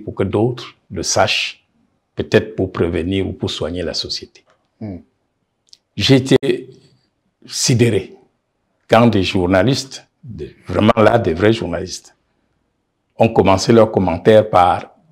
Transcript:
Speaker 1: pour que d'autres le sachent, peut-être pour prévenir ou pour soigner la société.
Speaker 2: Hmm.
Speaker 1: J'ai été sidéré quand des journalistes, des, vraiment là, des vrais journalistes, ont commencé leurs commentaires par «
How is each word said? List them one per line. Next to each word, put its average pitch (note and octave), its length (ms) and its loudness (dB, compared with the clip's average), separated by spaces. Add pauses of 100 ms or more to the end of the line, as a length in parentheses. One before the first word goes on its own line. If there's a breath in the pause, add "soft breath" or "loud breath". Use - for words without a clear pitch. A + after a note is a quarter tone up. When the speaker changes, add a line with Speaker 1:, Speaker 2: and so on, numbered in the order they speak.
Speaker 1:
pour - 100 -14
que - 80 -6
d'autres A2 520 -4 (160)
le E2 120 -10
sachent, - 640 -4 (480)
peut-être - 400 -2
pour - 180 -4
prévenir F2+ 540 -4
ou F#2 60 -8
pour F#2+ 180 -8
soigner E2+ 320 -8
la D#2 120 -8
société. - 500 -12 (360)
Speaker 2:
Hmm. G2 180 -12 (960)
Speaker 1:
J'ai C3+ 200 4
été - 540 0 (760)
sidéré A#2 720 -2 (720)
quand A#2+ 180 6
des G#2 160 2
journalistes, F#2+ 840 -2 (160)
des, - 320 -16 (120)
vraiment G2 300 2
là, A2 220 4
des F#2 160 -2
vrais G2+ 180 2
journalistes, E2+ 600 -8 (1040)
ont A2+ 120 2
commencé F#2+ 440 2
leurs A2 180 6
commentaires G2+ 600 2
par « F2+ 440 2 (180)